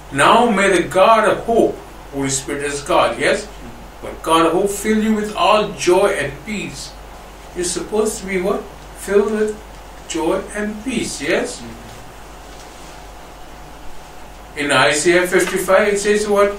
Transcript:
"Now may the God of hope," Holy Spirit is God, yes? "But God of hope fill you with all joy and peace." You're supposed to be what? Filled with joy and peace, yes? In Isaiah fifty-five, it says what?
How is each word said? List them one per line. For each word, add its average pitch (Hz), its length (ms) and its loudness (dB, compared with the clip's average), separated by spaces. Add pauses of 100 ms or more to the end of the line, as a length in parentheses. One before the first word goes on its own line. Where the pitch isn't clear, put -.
(120)
"Now 214 380 6
may 196 200 2
the 165 180 2
God 202 400 6
of - 180 0
hope," - 320 2 (360)
Holy 139 160 -2
Spirit 139 340 -4
is 143 180 -4
God, 156 380 2
yes? 180 280 0 (540)
"But 113 200 -12
God 160 240 4
of 160 80 2
hope 202 160 2
fill 214 340 0
you 220 120 4
with 208 200 -4
all 196 380 4
joy 185 400 4
and 143 200 -4 (120)
peace." - 460 -8 (640)
You're 175 100 -2
supposed 214 540 -2
to 190 60 -10
be 190 160 -2
what? 202 200 0 (360)
Filled 214 340 2
with 214 260 0 (500)
joy 170 340 -2 (120)
and 208 300 -6
peace, - 380 -6
yes? 180 400 -4 (3000)
In 147 140 -2
Isaiah 147 560 4
fifty-five, 190 680 4
it 196 60 0
says 208 280 2
what? 202 320 4